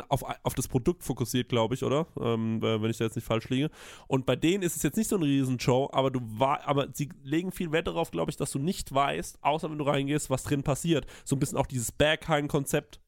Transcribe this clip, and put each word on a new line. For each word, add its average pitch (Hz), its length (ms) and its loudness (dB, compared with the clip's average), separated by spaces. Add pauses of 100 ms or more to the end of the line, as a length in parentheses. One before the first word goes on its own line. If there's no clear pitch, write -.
auf, - 140 0 (200)
auf 143 100 -2
das - 140 -4
Produkt - 360 0
fokussiert, 123 460 -2
glaub 113 240 2
ich, 123 100 -4
oder? 135 220 2 (160)
Ähm, 113 400 0
äh, 110 180 2
wenn 113 120 0
ich - 80 -4
da 117 60 2
jetzt 110 100 -2
nicht 117 100 -4
falsch 113 240 -2
liege. 135 220 0 (340)
Und 131 220 0
bei 127 80 4
denen 180 260 2
ist 175 140 0
es - 80 -4
jetzt 147 140 0
nicht 220 120 0
so 226 60 2
eine 170 100 2
Riesenshow, 135 640 2
aber 135 200 4
du 127 100 0
wa-, 120 420 0
aber 139 300 0
sie - 160 -4 (140)
legen 165 280 -2
viel 170 200 -4
Wert 160 160 0
darauf, 165 240 -2
glaub 165 180 -2
ich, - 80 -6
dass - 140 -4
du 139 80 -4
nicht 156 340 -4
weißt, 143 480 0
außer 156 300 0
wenn 151 80 -6
du 143 60 -2
reingehst, 143 440 0
was 131 140 0
drin 143 180 0
passiert. 151 460 0 (180)
So - 100 0
ein 135 40 2
bisschen - 180 -2
auch 135 80 2
dieses 123 260 -4
Berghain-Konzept. 147 1160 0